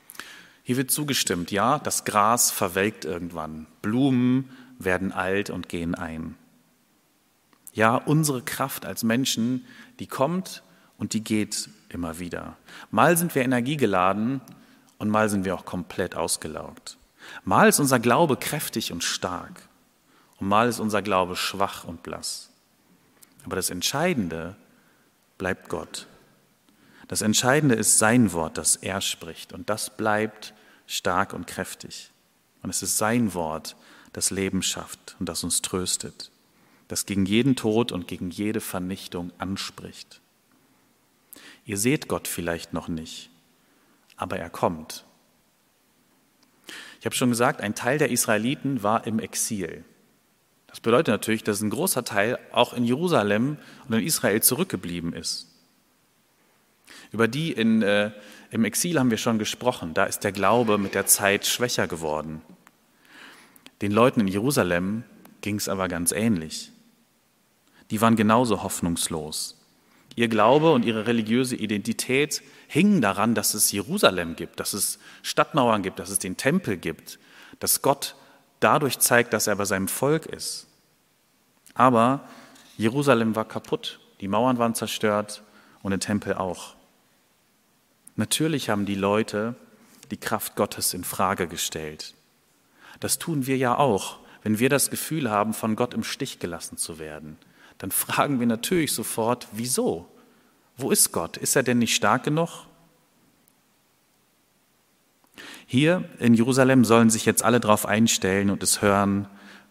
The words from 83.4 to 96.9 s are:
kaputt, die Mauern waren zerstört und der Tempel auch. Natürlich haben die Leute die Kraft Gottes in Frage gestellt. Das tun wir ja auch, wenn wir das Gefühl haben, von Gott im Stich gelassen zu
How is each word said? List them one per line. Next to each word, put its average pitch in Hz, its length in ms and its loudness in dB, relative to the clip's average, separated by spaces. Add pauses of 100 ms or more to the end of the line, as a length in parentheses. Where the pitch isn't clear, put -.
kaputt, - 560 -8 (200)
die 98 80 -6
Mauern 120 300 2
waren 117 160 0
zerstört 104 680 -2 (400)
und 98 80 -4
der 95 100 0
Tempel 101 340 -2
auch. 92 400 -6 (1400)
Natürlich 143 540 0
haben 101 160 0
die 101 80 -2
Leute 107 640 0 (560)
die 98 40 -6
Kraft - 380 -6
Gottes - 400 -2
in 92 80 -8
Frage 95 460 -2
gestellt. 78 640 -8 (840)
Das - 180 -2
tun 143 300 -2
wir 135 80 2
ja 127 200 2
auch, 120 420 2 (260)
wenn 107 160 0
wir 131 80 4
das 139 220 2
Gefühl 131 400 -4
haben, 107 220 2
von 110 220 -4
Gott 120 200 -2
im 110 100 -4
Stich - 340 -8
gelassen 85 380 -10
zu 80 240 -8